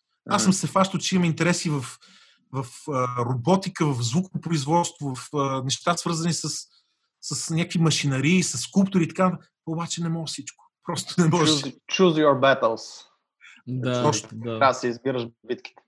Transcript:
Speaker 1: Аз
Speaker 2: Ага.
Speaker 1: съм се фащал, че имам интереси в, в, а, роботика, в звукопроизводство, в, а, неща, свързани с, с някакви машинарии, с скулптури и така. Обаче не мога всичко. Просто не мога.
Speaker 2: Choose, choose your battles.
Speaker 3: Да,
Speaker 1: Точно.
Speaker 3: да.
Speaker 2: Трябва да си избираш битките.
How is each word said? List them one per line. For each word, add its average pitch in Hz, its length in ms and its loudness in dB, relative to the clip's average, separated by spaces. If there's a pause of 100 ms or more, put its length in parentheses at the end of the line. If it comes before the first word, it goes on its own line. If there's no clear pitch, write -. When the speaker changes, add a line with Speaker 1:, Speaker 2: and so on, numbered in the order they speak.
(300)
Speaker 1:
Аз - 40 2
Speaker 2:
Ага. 208 100 2
Speaker 1:
съм 190 100 4
се 165 140 -2
фащал, 190 320 0
че - 160 -2
имам 180 100 4
интереси 170 440 0
в, 147 120 -2 (680)
в, 135 140 -6 (240)
а, 123 360 -2
роботика, 160 600 0
в 135 180 0
звукопроизводство, 151 1120 -2
в, - 180 -16
а, 135 300 -2
неща, 165 340 -2
свързани 165 360 -2
с, 151 160 -6 (720)
с - 280 -8
някакви 165 300 -2
машинарии, 151 640 2
с - 140 -4
скулптури 190 460 0
и 156 40 0
така. 180 300 0 (280)
Обаче 165 380 -6
не 165 60 -2
мога 165 180 -4
всичко. - 380 -14 (180)
Просто - 380 -2
не 170 60 6
мога. 160 180 4
Speaker 2:
Choose, 143 300 0 (160)
choose 165 320 6
your 143 160 6 (220)
battles. 113 200 0 (840)
Speaker 3:
Да, 123 360 -2
Speaker 1:
Точно. - 300 0
Speaker 3:
да. 110 100 -12
Speaker 2:
Трябва 117 240 2
да 131 60 4
си 123 140 -4
избираш 120 360 -4 (240)
битките. - 400 -10